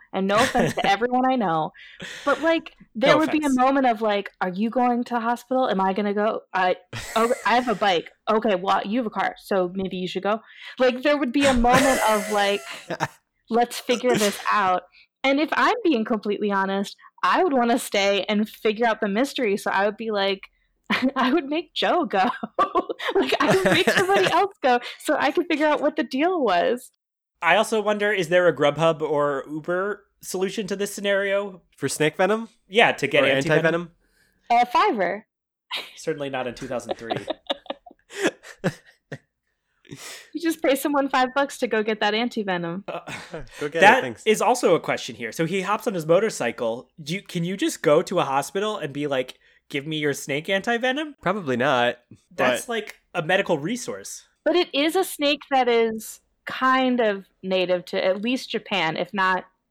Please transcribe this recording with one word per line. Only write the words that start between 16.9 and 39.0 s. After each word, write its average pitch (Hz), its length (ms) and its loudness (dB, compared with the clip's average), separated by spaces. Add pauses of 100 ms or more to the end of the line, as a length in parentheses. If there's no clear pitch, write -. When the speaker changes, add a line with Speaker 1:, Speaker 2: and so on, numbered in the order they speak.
Speaker 1:
I 214 200 4
would 320 100 2
wanna 240 260 4
stay 196 480 0
and 208 200 0
figure 226 380 -2
out 214 160 0
the 214 60 -2
mystery. 220 500 0
So 202 140 -4
I 190 140 2
would 214 120 -2
be 220 140 -6
like, 196 300 -2 (540)
<laughs> 254 200 -2
I 254 180 0
would 320 120 0
make 302 280 -6
Joe 277 320 0
go. 196 240 0 (300)
<laughs> 370 100 2 (460)
Like, 381 240 0
I - 160 2
would 381 100 2
make - 240 2
somebody 381 360 2
Speaker 2:
<laughs> - 60 0
Speaker 1:
else 381 220 2 (100)
go 247 160 4 (200)
so 302 200 -2
I 277 120 0
could 339 160 -2
figure 302 200 0
out 294 140 2
what 294 160 0
the 311 60 0
deal 311 380 -2
was. 190 480 0 (520)
Speaker 3:
I 170 160 6
also 214 240 0
wonder, 208 320 0
is 180 160 0
there 180 180 6
a 156 80 4
Grubhub 151 460 2
or 143 480 0
Uber 180 540 -4 (180)
solution 190 460 -4
to 202 80 -6
this 196 200 -6
scenario? 196 680 -2 (140)
Speaker 2:
For 135 140 -4
snake 151 260 0
venom? 220 320 2 (200)
Speaker 3:
Yeah, 190 260 4
to - 140 -4
get 143 160 4
Speaker 2:
Or 135 40 4
Speaker 3:
anti-venom. 160 640 2
Speaker 2:
anti-venom? - 0 - (580)
Speaker 1:
Uh, 240 160 4
Fiverr. 233 580 0 (760)
Speaker 3:
Certainly 147 320 -6
not 127 180 -4
in 117 80 -8
two 131 120 -12
thousand 113 280 -6
three. 113 180 -8 (1500)
Speaker 2:
<laughs> 185 100 -2 (1600)